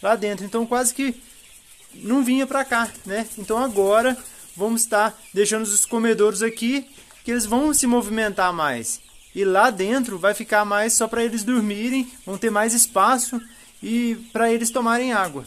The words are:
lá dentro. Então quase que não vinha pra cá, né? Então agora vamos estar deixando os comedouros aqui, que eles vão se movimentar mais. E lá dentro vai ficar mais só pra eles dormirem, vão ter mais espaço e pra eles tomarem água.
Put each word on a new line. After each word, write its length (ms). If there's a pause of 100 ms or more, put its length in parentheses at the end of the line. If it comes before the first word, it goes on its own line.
lá 140
dentro. 300
Então 200
quase 280
que 280 (720)
não 280
vinha 240
pra 160
cá, 260 (160)
né? 220 (100)
Então 200
agora 600 (380)
vamos 260
estar 380 (140)
deixando 300
os 220
comedouros 580
aqui, 440 (360)
que 80
eles 140
vão 280
se 140
movimentar 640
mais. 460 (360)
E 80
lá 280
dentro 480
vai 160
ficar 280
mais 300
só 140
pra 160
eles 200
dormirem, 680 (120)
vão 140
ter 140
mais 220
espaço 680 (400)
e 340 (160)
pra 200
eles 180
tomarem 420
água. 360